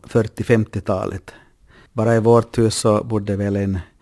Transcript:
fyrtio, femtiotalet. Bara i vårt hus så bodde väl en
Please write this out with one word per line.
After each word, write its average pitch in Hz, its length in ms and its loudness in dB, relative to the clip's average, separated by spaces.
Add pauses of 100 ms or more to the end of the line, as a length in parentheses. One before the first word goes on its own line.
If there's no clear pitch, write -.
fyrtio, 113 400 -4
femtiotalet. 104 840 -2 (600)
Bara 117 240 2
i 110 40 4
vårt 117 380 4
hus 110 160 2
så 107 300 2
bodde 104 320 -4
väl 101 200 -2
en 98 220 -2 (240)